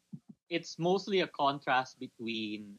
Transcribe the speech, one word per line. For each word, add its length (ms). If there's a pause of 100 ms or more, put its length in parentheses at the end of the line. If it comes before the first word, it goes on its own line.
(540)
It's 240
mostly 480
a 80
contrast 640
between, 800